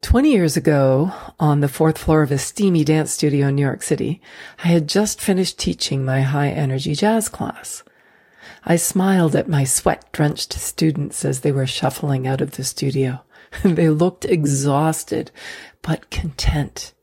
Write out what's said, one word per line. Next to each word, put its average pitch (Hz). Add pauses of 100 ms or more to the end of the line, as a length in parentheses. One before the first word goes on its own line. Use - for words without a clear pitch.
(160)
Twenty 285
years 175
ago, 143 (260)
on 147
the 143
fourth 156
floor 156
of 139
a 139
steamy 170
dance 156
studio 143
in 139
New 143
York 139
City, 147 (420)
I 170
had 170
just 208
finished 185
teaching 135
my 131
high-energy 139
jazz 220
class. - (840)
I 175
smiled 185
at -
my 143
sweat-drenched -
students -
as 135
they 143
were 135
shuffling 135
out 135
of 143
the -
studio. 131 (240)
<laughs> -
They 170
looked 170
exhausted, 147 (500)
but -
content -